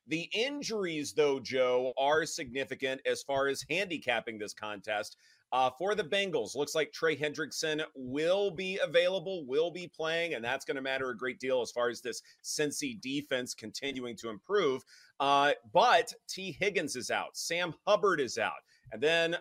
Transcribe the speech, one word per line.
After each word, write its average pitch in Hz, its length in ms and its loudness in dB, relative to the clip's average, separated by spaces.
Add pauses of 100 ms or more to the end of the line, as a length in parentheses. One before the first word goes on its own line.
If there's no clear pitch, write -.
The 160 240 -2
injuries, 208 800 -2
though, 143 260 4
Joe, 127 580 2
are 151 300 4
significant 131 800 -4
as 123 160 0
far 139 240 0
as 139 240 -2
handicapping 143 680 -2
this 104 180 -8
contest. 107 600 -6 (340)
Uh, 127 200 2
for 190 240 -2
the 202 100 -2
Bengals, 151 500 0
looks 143 200 -2
like 151 180 -2
Trey 160 240 0
Hendrickson 151 680 -4 (120)
will 160 560 2
be 185 320 -4
available, 175 640 2
will 151 240 2
be 175 160 -10
playing, 160 480 -2
and 117 100 -4
that's 131 220 -2
gonna 139 160 -4
matter 135 260 -2
a 120 80 -4
great 123 220 -4
deal 131 240 0
as 113 80 -4
far 120 180 0
as 117 140 -6
this 117 180 -6 (240)
Cincy 143 560 -4
defense 131 540 -4
continuing 123 600 -8
to 117 120 -10
improve. 131 540 0 (380)
Uh, 143 320 6 (200)
but 185 400 6 (160)
T 185 320 -8
Higgins 180 360 0
is 120 140 -6
out. 101 240 -2
Sam 170 400 -2 (120)
Hubbard 190 340 4
is 120 160 -2
out. 92 240 0 (320)
And 110 100 -8
then 165 380 4